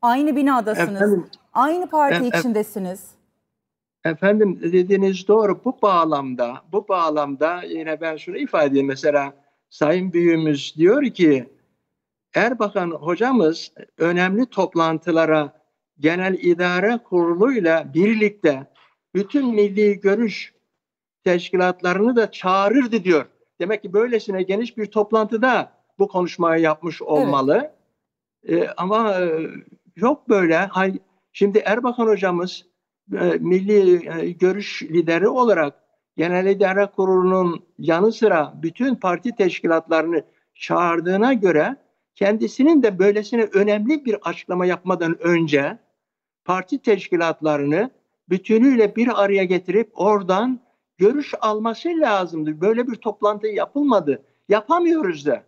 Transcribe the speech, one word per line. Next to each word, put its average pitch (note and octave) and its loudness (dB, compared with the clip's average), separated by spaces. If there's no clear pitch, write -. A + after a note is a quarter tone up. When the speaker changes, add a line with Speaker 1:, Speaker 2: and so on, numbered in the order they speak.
Speaker 1:
Aynı C4+ 2
binadasınız. G#3 0
Speaker 2:
Efendim, G3+ 0
Speaker 1:
Aynı D#4+ 0
parti C#4 2
Speaker 2:
e-, - -2
e-, A#3 0
Speaker 1:
içindesiniz. G#3 -6
Speaker 2:
efendim, G3 0
dediğiniz F#3 0
doğru. G#3 2
Bu B3+ -4
bağlamda, C#3 0
bu G3+ -4
bağlamda D#3 -2
yine D#3+ -8
ben D#3+ -6
şunu F3 -12
ifade F#3 0
edeyim. C#3 0
Mesela C#3 -2
Sayın F3 -2
Büyüğümüz D#3+ 0
diyor G3+ 4
ki, D3+ 2
"Erbakan G3+ -2
hocamız F3 0
önemli F3+ 0
toplantılara D#3+ 0
Genel F3+ 0
İdare F3+ 0
Kurulu'yla E3+ 0
birlikte G3+ 0
bütün A#3 -2
milli G3+ 2
görüş G3+ -2
teşkilatlarını F3+ 0
da G#3+ 0
çağırırdı." G#3 0
diyor. E3 2
Demek G3+ -4
ki G3 -14
böylesine G#3+ -2
geniş G3+ -4
bir G#3+ -4
toplantıda G#3+ 0
bu G3 2
konuşmayı E3+ 0
yapmış D#3 -2
Speaker 1:
Evet. - -6
Speaker 2:
olmalı. D3 0
E, E3+ 0
ama, G3+ -2
e, E3 -2
yok A#3+ -2
böyle. F3+ 4
Hay-, F#3+ -2
şimdi G3+ 2
Erbakan A#3+ 0
hocamız, F3+ -2
e, - -2
milli, F3+ 2
e, E3 -6
görüş F#3 -2
lideri E3 0
olarak G#3+ 2
Genel F3+ 0
İdare G3 2
Kurulu'nun F#3 0
yanı E3 2
sıra F3+ 0
bütün E3 -4
parti F#3 -4
teşkilatlarını D#3+ 0
çağırdığına F3 0
göre F#3+ 0
kendisinin A3+ 2
de G3+ 0
böylesine G#3 2
önemli G#3 0
bir G#3+ -2
açıklama F3+ -4
yapmadan E3+ -2
önce E3 0
parti F#3 -4
teşkilatlarını E3 0
bütünüyle A3 2
bir A3 0
araya G3 2
getirip F#3 -2
oradan G3+ 0
görüş B3+ 0
alması A3 -4
lazımdı. F3 -2
Böyle A3+ 0
bir A#3+ -6
toplantı G#3 -4
yapılmadı. G3 -2
Yapamıyoruz G#3+ 0
da. B2 -2